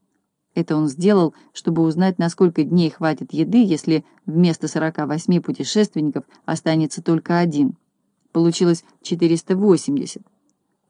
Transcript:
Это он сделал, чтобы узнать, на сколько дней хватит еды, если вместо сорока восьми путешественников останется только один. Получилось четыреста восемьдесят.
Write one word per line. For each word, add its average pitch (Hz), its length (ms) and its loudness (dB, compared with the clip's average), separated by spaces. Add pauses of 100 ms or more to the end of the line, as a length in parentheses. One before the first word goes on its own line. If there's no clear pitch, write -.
(540)
Это 165 220 -2
он 156 100 0
сделал, 175 480 2 (180)
чтобы 165 300 -2
узнать, 175 360 0
на 170 100 0
сколько 170 340 0
дней 165 280 2
хватит 156 420 -4
еды, 170 320 2
если 160 400 0 (200)
вместо 160 440 0
сорока 156 380 -4
восьми 165 340 0
путешественников 151 840 -2 (200)
останется 160 580 -2
только 170 380 0
один. 147 360 0 (540)
Получилось 170 540 2 (180)
четыреста 170 540 0
восемьдесят. 165 680 0 (680)